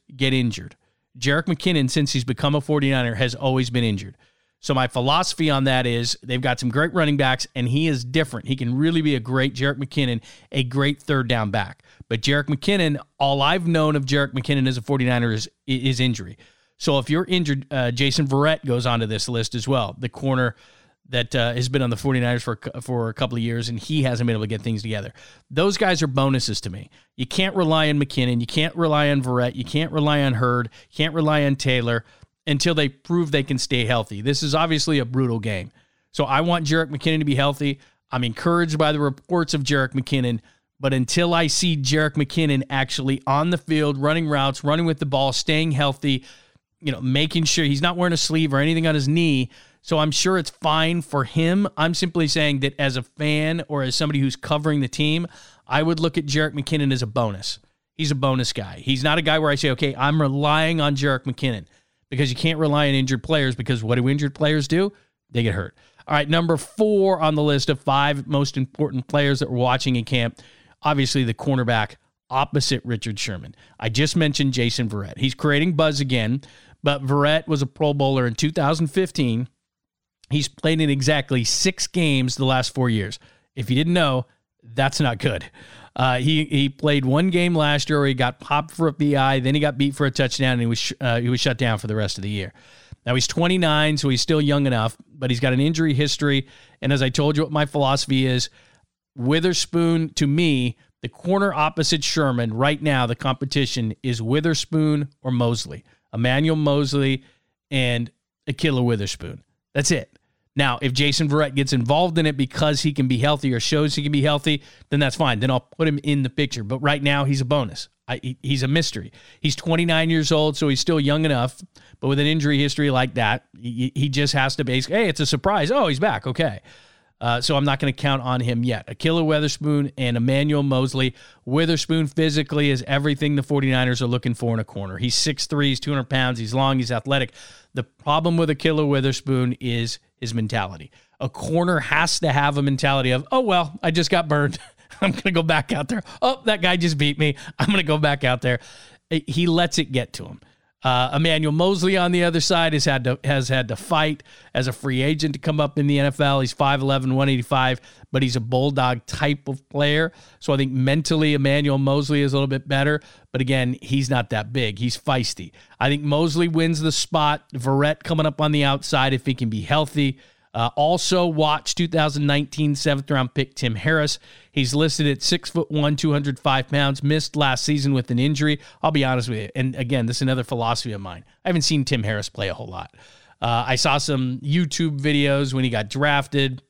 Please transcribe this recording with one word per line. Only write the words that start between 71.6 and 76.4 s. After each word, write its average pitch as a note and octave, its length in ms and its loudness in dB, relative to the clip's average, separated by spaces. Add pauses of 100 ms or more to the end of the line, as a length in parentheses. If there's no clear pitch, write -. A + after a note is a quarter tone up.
opposite C3+ 560 0
Richard A2+ 360 -4
Sherman. - 340 -8 (240)
I A2+ 100 -4
just B2+ 280 0
mentioned C#3+ 360 2
Jason A#2+ 360 -2
Verrett. G2+ 300 -8
He's C3 180 -2
creating D3+ 380 2
buzz D3+ 260 0
again, B2+ 400 0 (420)